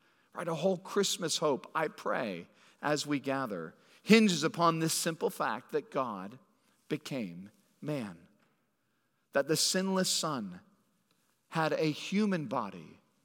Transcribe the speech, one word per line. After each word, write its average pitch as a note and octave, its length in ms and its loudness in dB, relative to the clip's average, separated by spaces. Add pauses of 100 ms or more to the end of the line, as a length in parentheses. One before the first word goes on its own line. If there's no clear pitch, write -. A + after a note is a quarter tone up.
(360)
right, C3+ 120 -8
a E3 60 -2
whole F3 240 2
Christmas F#3 600 0
hope, D3 360 0
I D#3 140 0
pray, A#2 580 -4 (360)
as C#3+ 260 0
we D3 120 0
gather, B2 540 -4 (300)
hinges G3 400 8
upon E3 360 4
this D#3+ 140 0
simple - 380 -2
fact B2+ 400 -4
that D3 180 -2
God A2+ 480 -4 (520)
became G2+ 600 -6 (320)
man, B2+ 340 -6 (1160)
that C#3 160 2
the D#3 100 2
sinless F#3+ 520 0
Son A2 500 -4 (920)
had D#3 240 0
a D#3 160 2
human F#3+ 560 0
body, G2 540 -6 (260)